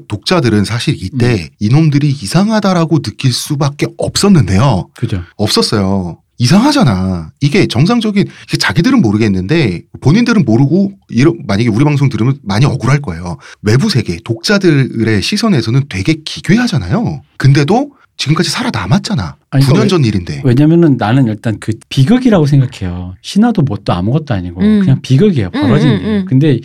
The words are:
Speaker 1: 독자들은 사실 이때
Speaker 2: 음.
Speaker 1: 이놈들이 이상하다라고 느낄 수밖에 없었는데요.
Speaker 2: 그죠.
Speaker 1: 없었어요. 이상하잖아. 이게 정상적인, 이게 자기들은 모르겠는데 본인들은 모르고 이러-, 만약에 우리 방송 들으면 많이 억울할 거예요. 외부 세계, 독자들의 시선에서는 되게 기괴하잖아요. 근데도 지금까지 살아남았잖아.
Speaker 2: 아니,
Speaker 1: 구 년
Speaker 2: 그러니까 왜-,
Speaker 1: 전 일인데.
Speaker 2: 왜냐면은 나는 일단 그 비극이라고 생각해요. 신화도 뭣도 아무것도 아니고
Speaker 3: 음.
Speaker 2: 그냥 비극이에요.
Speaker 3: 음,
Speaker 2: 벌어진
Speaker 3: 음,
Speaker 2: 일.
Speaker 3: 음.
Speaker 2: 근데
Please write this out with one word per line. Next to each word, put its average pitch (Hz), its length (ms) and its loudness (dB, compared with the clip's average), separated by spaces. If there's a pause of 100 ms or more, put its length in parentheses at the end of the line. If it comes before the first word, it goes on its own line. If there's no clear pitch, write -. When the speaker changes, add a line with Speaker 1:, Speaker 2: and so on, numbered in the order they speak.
Speaker 1:
독자들은 113 560 0
사실 117 340 -4
이때 117 460 -2
Speaker 2:
음. 73 40 -14 (120)
Speaker 1:
이놈들이 143 500 2
이상하다라고 175 920 0
느낄 120 320 -4
수밖에 143 540 -4 (100)
없었는데요. 117 1000 2
Speaker 2:
그죠. 95 280 -6 (140)
Speaker 1:
없었어요. 98 800 -2 (180)
이상하잖아. 123 920 0 (100)
이게 147 240 2
정상적인, 208 640 0 (200)
이게 165 100 -4
자기들은 196 440 2
모르겠는데 104 840 0 (180)
본인들은 220 440 2
모르고 143 460 2 (180)
이러-, 131 240 2 (140)
만약에 104 220 0
우리 107 160 2
방송 143 240 2
들으면 131 340 -2
많이 101 220 0
억울할 135 360 0
거예요. 90 360 -10 (240)
외부 135 280 0
세계, 101 340 -2
독자들의 120 960 0
시선에서는 139 680 0
되게 95 260 -2 (100)
기괴하잖아요. 185 960 -2 (160)
근데도 170 540 2 (260)
지금까지 170 320 -2
살아남았잖아. 147 840 -4 (140)
Speaker 2:
아니, 139 160 2
Speaker 1:
구 135 80 2
년 - 0 -
Speaker 2:
그러니까 208 100 2
왜-, 202 40 2
Speaker 1:
전 170 180 2
일인데. 104 400 -4
Speaker 2:
왜냐면은 151 520 4
나는 113 300 2
일단 107 320 -6
그 - 120 -8 (180)
비극이라고 202 560 2
생각해요. 95 760 -2
신화도 220 420 0
뭣도 104 300 -4
아무것도 117 400 -2
아니고 87 280 -6
Speaker 3:
음. 208 200 2
Speaker 2:
그냥 135 200 2
비극이에요. 131 540 2
Speaker 3:
음, - 60 -2
Speaker 2:
벌어진 - 280 2
Speaker 3:
음, - 100 4
Speaker 2:
일. - 60 -6
Speaker 3:
음. 202 220 -2
Speaker 2:
근데 135 380 2